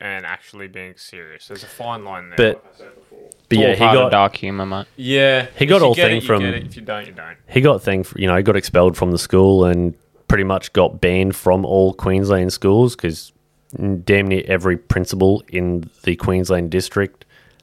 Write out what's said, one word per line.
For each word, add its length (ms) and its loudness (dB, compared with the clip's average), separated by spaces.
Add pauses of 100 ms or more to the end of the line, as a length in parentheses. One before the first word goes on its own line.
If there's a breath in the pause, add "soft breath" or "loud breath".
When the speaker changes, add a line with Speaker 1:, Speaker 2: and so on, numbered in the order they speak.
Speaker 1:
and 240 -10
actually 440 -14
being 280 -18
serious. 520 -20
There's 140 -18
a 40 -20
fine 380 -12
line 260 -14
there, 60 -10 (180)
Speaker 2:
But, 100 -16
Speaker 1:
like 100 -20
I 40 -20
said 160 -20
before. 340 -20 (220)
Speaker 2:
but 80 4
yeah, 80 4
Speaker 3:
All 80 4
Speaker 2:
he 40 -4
Speaker 3:
part 180 4
of 80 4
Speaker 2:
got 80 0
Speaker 3:
dark 240 2
humour, 300 -8
mate. 200 -8 (100)
Speaker 1:
Yeah. 500 0 (100)
Speaker 2:
he 80 0
Speaker 1:
If 40 -2
Speaker 2:
got 120 4
Speaker 1:
you 60 6
Speaker 2:
all 80 4
Speaker 1:
get 140 2
Speaker 2:
thing 100 0
Speaker 1:
it, 40 -6
you 40 -10
Speaker 2:
from 160 2
Speaker 1:
get 120 -4
it. 120 -10
If 100 -18
you 60 -20
don't, 240 -10
you 60 -20
don't. 240 -18 (120)
Speaker 2:
he 120 2
got 220 4
thing 180 0
f-, 160 -10
you 100 -2
know, 140 2
got 160 2
expelled 400 2
from 160 -2
the 60 -2
school 480 4
and 280 0 (340)
pretty 160 0
much 280 -4
got 280 2
banned 360 0
from 300 0
all 280 2
Queensland 600 0
schools 420 2
'cause 360 -10 (720)
damn 240 2
near 180 0
every 320 0
principal 680 0
in 420 -4 (140)
the 120 -2
Queensland 540 -2
district, 560 -6 (360 soft breath)